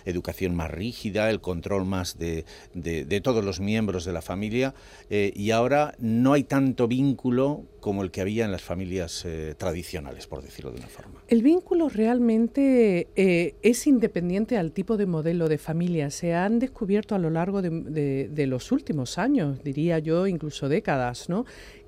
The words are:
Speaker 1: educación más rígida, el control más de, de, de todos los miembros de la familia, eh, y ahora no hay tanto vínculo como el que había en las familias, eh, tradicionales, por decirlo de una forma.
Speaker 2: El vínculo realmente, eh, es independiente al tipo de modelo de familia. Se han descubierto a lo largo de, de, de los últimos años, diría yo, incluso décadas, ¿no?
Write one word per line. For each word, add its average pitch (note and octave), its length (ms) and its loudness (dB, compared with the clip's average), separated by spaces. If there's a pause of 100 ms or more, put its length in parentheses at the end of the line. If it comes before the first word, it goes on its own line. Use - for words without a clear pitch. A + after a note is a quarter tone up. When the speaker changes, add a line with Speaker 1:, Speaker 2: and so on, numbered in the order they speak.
Speaker 1:
educación F2+ 500 -4
más D#2+ 160 -4
rígida, G#2+ 600 -2
el G#2 100 -2
control F#2 460 -2
más F#2 320 -4
de, E2 260 -4 (300)
de, E2 320 -6
de F#2+ 160 0
todos A#2 200 0
los G2 160 -4
miembros G2+ 460 -2
de F#2 80 -4
la E2 80 -4
familia, G#2+ 540 -4 (340)
eh, G2+ 260 0
y G2+ 160 -2
ahora B2+ 480 2
no A#2+ 360 4
hay C#3+ 100 4
tanto C3 440 2
vínculo C3 760 0 (160)
como G2+ 220 -2
el F2+ 80 -4
que G#2 100 -6
había G#2+ 240 0
en G#2 80 -2
las F2 80 -4
familias, F2+ 640 -6
eh, D#2+ 320 -8
tradicionales, E2 720 -6
por C2+ 160 -12
decirlo C2+ 300 -14
de A#1+ 80 -12
una A#1+ 80 -16
forma. - 400 -20
Speaker 2:
El A#3 140 6
vínculo E4 460 4
realmente, A#3 1300 4
eh, F3 460 4
es A#3 240 4
independiente G#3+ 720 2
al D#3+ 140 -2
tipo G3 260 -2
de G3+ 80 2
modelo E3 420 0
de D#3 80 4
familia. E3 540 0
Se E3+ 240 -2
han G3+ 240 2
descubierto G#3+ 560 0
a G3 40 2
lo E3 120 2
largo F3+ 320 0
de, F3 80 -2
de, C#3+ 580 -2
de D3 180 0
los B2+ 260 -2
últimos D#3+ 440 -2
años, F3+ 480 0
diría D3+ 360 0
yo, E3 260 2
incluso D#3 420 -4
décadas, C#3 640 0
¿no? G#3 160 0 (420)